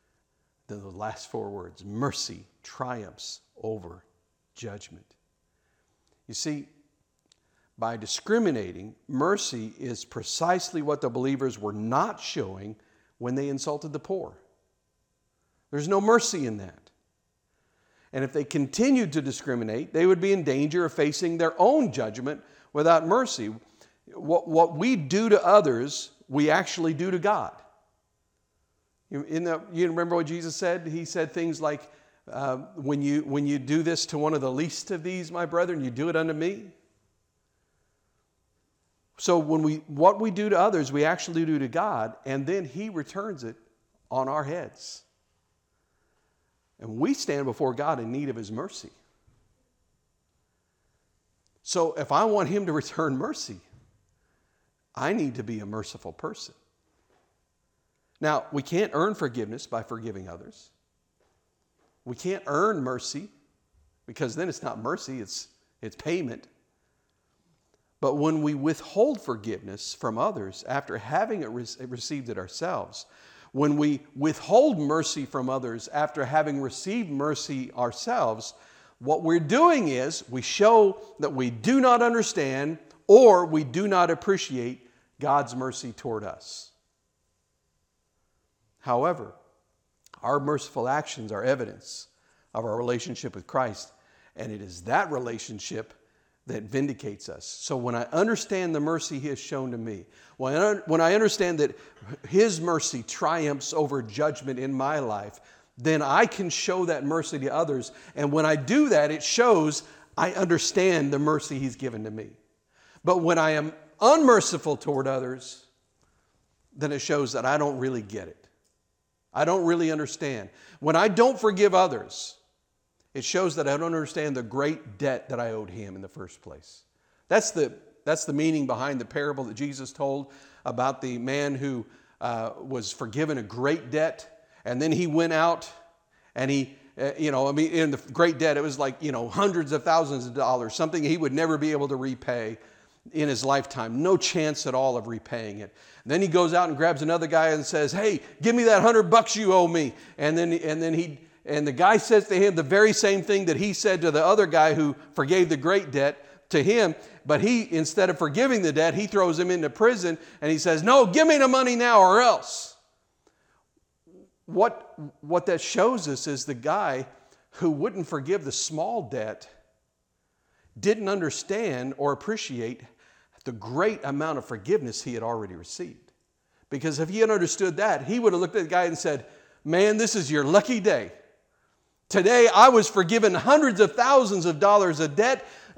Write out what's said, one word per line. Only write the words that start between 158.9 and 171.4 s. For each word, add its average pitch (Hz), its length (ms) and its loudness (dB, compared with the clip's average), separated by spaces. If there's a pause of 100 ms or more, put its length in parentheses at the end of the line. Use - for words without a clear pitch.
he 202 140 -2
throws 180 320 2
him 180 100 0
into 165 220 0
prison 185 480 2 (200)
and 151 120 0
he 156 80 0
says, 160 240 2
"No, 247 240 6
give 302 200 6
me 302 120 8
the 269 80 6
money 254 280 2
now 233 260 6
or 190 200 8
else." - 540 2 (1700)
What, 196 480 0 (280)
what 170 260 -2
that 175 140 2
shows 208 460 2
us 139 200 -6
is 139 180 -6
the 147 80 -6
guy 139 540 -2 (440)
who 170 200 0
wouldn't 180 340 -4
forgive 160 380 -4
the 135 80 -8
small 190 500 -4
debt 110 460 -8 (1300)
didn't 208 280 0
understand 170 920 -4